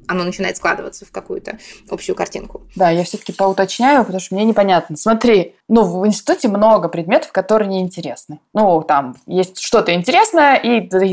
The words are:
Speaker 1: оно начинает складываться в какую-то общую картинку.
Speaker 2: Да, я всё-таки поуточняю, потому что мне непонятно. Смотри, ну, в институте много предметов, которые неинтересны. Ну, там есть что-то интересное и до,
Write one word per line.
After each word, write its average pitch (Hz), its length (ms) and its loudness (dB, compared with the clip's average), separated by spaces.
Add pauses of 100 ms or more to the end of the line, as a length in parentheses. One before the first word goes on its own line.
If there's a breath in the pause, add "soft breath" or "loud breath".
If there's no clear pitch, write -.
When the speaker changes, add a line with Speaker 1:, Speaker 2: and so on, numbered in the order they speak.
Speaker 1:
оно 185 160 -4
начинает 185 320 -6
складываться - 480 -6
в - 80 -20
какую-то - 460 -12 (320 loud breath)
общую - 260 -6
картинку. - 460 -10 (120)
Speaker 2:
Да, 185 160 2
я 170 140 0
всё-таки - 280 -10
поуточняю, 196 680 2
потому 190 200 -4
что - 140 -10
мне 202 100 -2
непонятно. 196 520 2
Смотри, 220 580 2 (140 loud breath)
ну, 226 160 4
в 185 220 -2
институте 247 420 0
много 202 400 2
предметов, 170 420 -2
которые 196 380 0
неинтересны. 175 720 -8 (140)
Ну, 185 280 4
там 139 340 -2 (100)
есть 185 340 -2
что-то - 320 0
интересное 285 640 2
и 233 240 0
до, 185 200 -2 (120)